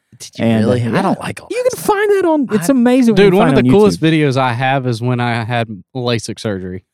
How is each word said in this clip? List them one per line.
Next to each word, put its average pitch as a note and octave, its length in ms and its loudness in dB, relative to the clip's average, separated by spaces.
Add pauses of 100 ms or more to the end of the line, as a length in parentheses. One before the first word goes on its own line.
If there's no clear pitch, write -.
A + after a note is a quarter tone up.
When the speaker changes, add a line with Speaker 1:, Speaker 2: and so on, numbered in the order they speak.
(180)
Speaker 1:
Did - 200 -20
you A2+ 60 -4
Speaker 2:
And, A2+ 220 2
Speaker 1:
really? A#2+ 160 0
Speaker 2:
uh, A#2+ 80 -4
Speaker 1:
I - 60 -4
Speaker 2:
yeah. - 60 0
Speaker 1:
don't D#4+ 160 -2
like - 220 -12
all - 100 -20
Speaker 2:
You A#4 140 -4
Speaker 1:
that B4+ 120 2
Speaker 2:
can - 80 -12
find G#4 260 0
that G4 160 0
on, D4+ 260 0
it's F#3 160 -2
Speaker 1:
I C#4 40 2
Speaker 2:
amazing B3 420 2
what F#3+ 60 2
you G3+ 100 6
Speaker 3:
Dude, F3+ 40 2
one G3 140 4
Speaker 2:
find - 100 2
Speaker 3:
of B2 60 2
the B2 60 4
Speaker 2:
on C3+ 40 4
Speaker 3:
coolest G3 280 4
Speaker 2:
YouTube. D#3+ 100 2
Speaker 3:
videos D3 240 2
I C3 160 0
have C3 340 -2
is A#2 140 -2
when B2 180 -2
I A#2+ 260 -2
had A#2 240 -4 (280)
lasik A#2+ 420 -4
surgery. F#2 560 -8